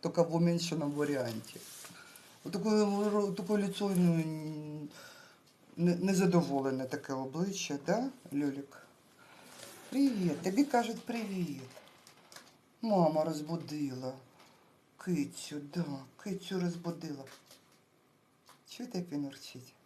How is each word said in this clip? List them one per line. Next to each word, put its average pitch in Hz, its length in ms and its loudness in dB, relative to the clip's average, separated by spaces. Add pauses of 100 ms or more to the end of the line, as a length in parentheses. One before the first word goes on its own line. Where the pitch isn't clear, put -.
тільки 165 220 2
в 165 120 2
уменьшеному 165 580 2
варіанті. 135 640 -2 (880)
Отакою 208 420 4
ро-, 202 480 2
такою 208 320 2
лицою, 196 320 0
ну, 156 880 2 (880)
не-, 175 200 4
незадоволене 160 880 4
таке 143 280 -6
обличчя, 143 760 -4
да, 226 220 2 (240)
Льолік? 139 540 -4 (1040)
Привіт, 202 520 2
тобі 202 220 4
кажуть 233 360 2
привіт. 190 600 -4 (1200)
Мама 170 420 6
розбудила. 151 880 -4 (920)
Кицю, 147 520 -2 (180)
да, 175 100 0 (400)
кицю 185 360 -4
розбудила. 160 640 -4 (1400)
Чуєте, 240 300 -6
як 175 140 -6
він 147 120 -2
урчить? 131 500 -14 (120)